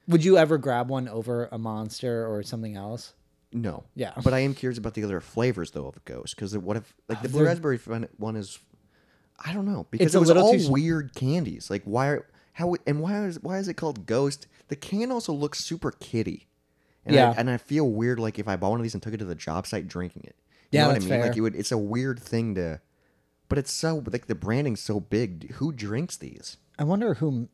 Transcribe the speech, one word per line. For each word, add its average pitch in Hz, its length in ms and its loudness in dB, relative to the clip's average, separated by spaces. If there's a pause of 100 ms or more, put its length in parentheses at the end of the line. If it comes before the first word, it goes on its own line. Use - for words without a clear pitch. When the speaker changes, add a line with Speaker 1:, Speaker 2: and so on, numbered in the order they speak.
Speaker 1:
Would 165 180 6
you 190 120 8
ever 160 200 6
grab 123 320 0
one 131 180 -2
over 117 440 -4
a 117 80 -8
Monster 113 680 -4
or 104 140 -2
something 110 340 -8
else? 104 380 -12 (380)
Speaker 2:
No. 113 320 -4 (120)
Speaker 1:
Yeah. 123 180 -6 (100)
Speaker 2:
But 131 100 4
I 131 60 4
am 135 160 0
curious 123 240 -4
about 110 160 -6
the 107 80 -4
other 95 180 -2
flavors, 113 500 -2
though, 71 140 -8
of 67 200 -16
Ghost. - 300 -12
'Cause 104 220 -6
what 98 180 -4
if, 110 200 -10 (120)
like, 110 140 -6
the 127 60 -4
Speaker 1:
Uh, 131 40 -6
Speaker 2:
blue 139 100 2
Speaker 1:
they're 160 80 8
Speaker 2:
raspberry 156 280 0
fun, 113 300 -6 (100)
one 110 180 -4
is, 101 220 -8 (880)
I 160 80 -6
don't 202 120 -4
know, 202 260 -2
because 160 160 4
Speaker 1:
It's 156 80 4
a - 20 8
Speaker 2:
it 180 40 8
was 165 80 8
Speaker 1:
little 175 160 10
Speaker 2:
all 220 80 10
Speaker 1:
too 240 60 6
s- 165 100 2
Speaker 2:
weird 151 440 2
candies. 135 560 -2
Like, 98 140 -2
why 120 240 0
are, 143 180 -2 (280)
how, 175 200 -2 (140)
and 143 120 2
why 202 260 -2
is, 170 180 -6
why 185 160 -4
is 196 80 -4
it 165 80 -4
called 131 320 -6
Ghost? 139 400 0 (220)
The 143 60 -6
can 220 360 -4
also 226 220 -4
looks 147 300 -4
super 165 280 -6
kiddie. - 560 -4 (580)
And 147 100 6
Speaker 1:
Yeah. 131 140 10
Speaker 2:
I, 113 40 4
and 117 180 0
I 120 60 0
feel 147 300 0
weird, 117 320 2
like, 110 200 -2
if 104 80 -6
I 98 80 0
bought 95 160 2
one 117 80 0
of 117 40 -2
these 113 120 -4
and 92 80 -8
took 107 100 -8
it 110 40 -4
to 104 80 -8
the 87 100 -6
job 85 320 -4
site 92 200 -4
drinking 87 380 -8
it. - 100 -20 (360)
You 143 80 4
Speaker 1:
Yeah, - 20 8
Speaker 2:
know 147 60 6
what 143 60 6
Speaker 1:
that's 104 120 0
Speaker 2:
I 90 40 0
mean? 120 100 4
Speaker 1:
fair. 120 80 2
Speaker 2:
Like, 120 80 0
you 110 80 2
would, 110 120 0
it's - 160 -4
a 120 60 2
weird 120 420 -2
thing 117 360 -2
to, 82 260 -2 (680)
but 143 100 0
it's - 120 -4
so, 160 400 -2
like, 123 140 -4
the 113 80 -2
branding's 113 460 0
so 104 200 -2
big. 95 420 -2
D-, - 80 -14
who 143 220 -4
drinks 117 460 -6
these? - 400 -16 (220)
Speaker 1:
I 151 60 0
wonder 202 300 2
who, 131 380 -2